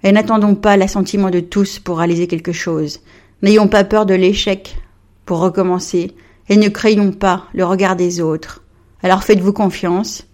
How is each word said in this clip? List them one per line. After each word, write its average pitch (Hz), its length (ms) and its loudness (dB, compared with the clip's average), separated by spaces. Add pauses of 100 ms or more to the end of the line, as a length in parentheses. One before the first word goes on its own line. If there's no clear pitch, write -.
Et 196 80 2
n'attendons 208 440 2
pas 202 220 2
l'assentiment 196 520 0
de 180 100 0
tous 190 400 -4
pour 175 180 -8
réaliser 170 300 0
quelque 175 260 -6
chose. 156 480 -6 (400)
N'ayons 208 260 4
pas 202 160 4
peur 214 220 2
de 190 80 2
l'échec 190 640 0 (480)
pour 170 140 -4
recommencer 180 760 -2 (340)
et 202 80 4
ne 208 120 4
craignons 208 420 2
pas 180 320 -2 (100)
le 185 120 -2
regard 185 300 0
des 175 260 -2
autres. 160 420 -6 (380)
Alors 185 220 0
faites-vous 196 300 2
confiance 196 800 -4